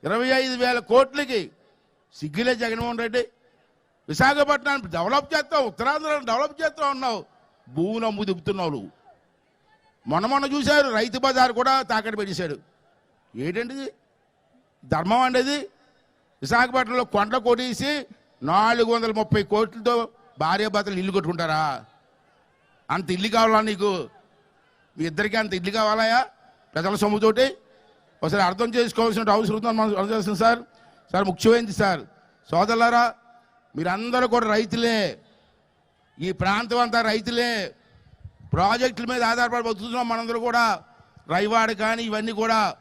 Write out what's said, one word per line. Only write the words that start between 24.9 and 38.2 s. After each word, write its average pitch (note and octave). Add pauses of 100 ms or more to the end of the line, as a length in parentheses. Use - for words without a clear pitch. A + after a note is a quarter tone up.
మీ D#3
ఇద్దరికీ G3+
అంత G#3+
ఇల్లు F#3
కావాలయా A3 (480)
ప్రజల F#3
సొమ్ముతోటి? G#3+ (680)
ఒకసారి F#3
అర్థం G#3
చేసుకోవాల్సిన A3+
అవసరం G#3+
ఉందని A3
మనం A3
అర్థం G3+
చేస్తున్నాం G3+
సార్. A3+ (520)
సార్, G3
ముఖ్యమైనది A3
సార్, D#3 (500)
సోదరులారా, A#3 (640)
మీరందరూ A3+
కూడా A3+
రైతులే, A3 (1000)
ఈ F3+
ప్రాంతం G#3
అంతా A#3
రైతులే, A3+ (760)